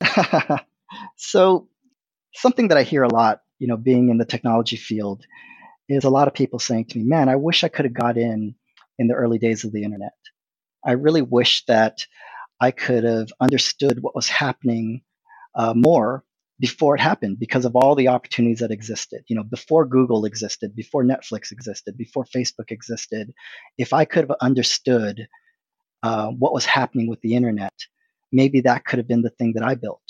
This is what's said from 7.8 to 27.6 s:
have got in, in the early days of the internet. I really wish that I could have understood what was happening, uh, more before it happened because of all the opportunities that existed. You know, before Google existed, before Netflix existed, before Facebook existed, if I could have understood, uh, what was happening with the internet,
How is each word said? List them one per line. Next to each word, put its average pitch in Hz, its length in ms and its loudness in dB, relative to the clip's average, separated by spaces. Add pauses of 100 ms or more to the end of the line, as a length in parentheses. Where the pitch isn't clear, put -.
have 120 100 -2
got 120 220 -2
in, 110 380 -4 (440)
in 120 100 2
the 120 60 2
early 117 240 0
days 113 260 -2
of 107 80 -8
the 107 100 -6
internet. 104 300 -8 (720)
I 127 80 2
really 147 300 2
wish 123 440 2
that 110 400 2 (540)
I 127 100 4
could 120 340 -2
have 113 240 -2 (120)
understood 131 640 -2
what 131 120 -8
was - 140 -4
happening, 120 760 -4 (520)
uh, 117 200 0
more 131 500 2 (360)
before 143 340 2
it 139 60 -2
happened 113 400 -2
because 123 240 -2
of 120 100 -2
all 135 200 6
the 131 140 4
opportunities 117 520 0
that 113 100 -4
existed. 110 580 -10
You 113 80 -2
know, 107 60 -4
before 151 420 0
Google 123 400 2
existed, 107 520 -8
before 123 280 -4
Netflix 127 460 -4
existed, 107 480 -14
before 123 260 -8
Facebook - 460 -8
existed, 113 640 -12 (420)
if 123 160 -4
I 156 120 4
could 156 240 0
have 147 120 -2
understood, 117 880 0 (760)
uh, 110 260 -2
what 123 240 0
was 123 140 -2
happening 120 420 0
with 113 120 -8
the 113 140 -2
internet, 107 400 -2 (580)